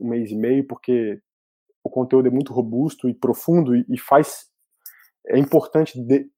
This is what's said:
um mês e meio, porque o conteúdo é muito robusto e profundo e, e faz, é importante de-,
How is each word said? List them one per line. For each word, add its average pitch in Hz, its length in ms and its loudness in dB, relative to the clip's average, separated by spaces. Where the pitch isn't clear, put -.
um 117 80 -6
mês 117 220 -4
e 107 60 -6
meio, 127 300 0
porque 117 540 -4
o - 60 -8
conteúdo 127 380 2
é - 20 4
muito 131 220 -2
robusto 127 560 -2
e 120 60 -2
profundo 139 640 0
e, 123 120 0
e 127 100 -4
faz, - 480 0
é 127 120 2
importante 151 600 0
de-, 135 380 0